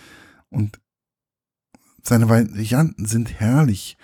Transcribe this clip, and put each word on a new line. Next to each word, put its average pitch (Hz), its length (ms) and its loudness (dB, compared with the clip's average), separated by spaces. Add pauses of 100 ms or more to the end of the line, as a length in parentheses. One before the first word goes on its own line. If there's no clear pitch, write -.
(500)
und 104 320 -6 (1200)
seine 113 260 2
Varianten 113 800 0
sind 110 340 -4
herrlich 117 640 0